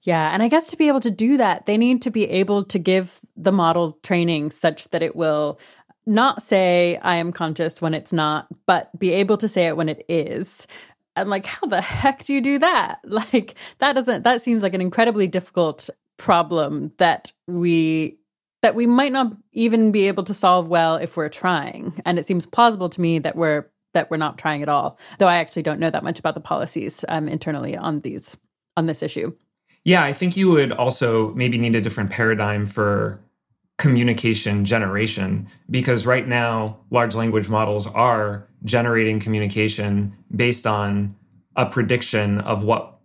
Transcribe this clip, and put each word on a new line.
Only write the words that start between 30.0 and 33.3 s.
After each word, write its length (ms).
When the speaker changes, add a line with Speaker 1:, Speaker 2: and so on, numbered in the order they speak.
Speaker 2:
I 80
think 240
you 140
would 240
also 600
maybe 240
need 200
a 40
different 300
paradigm 540
for 560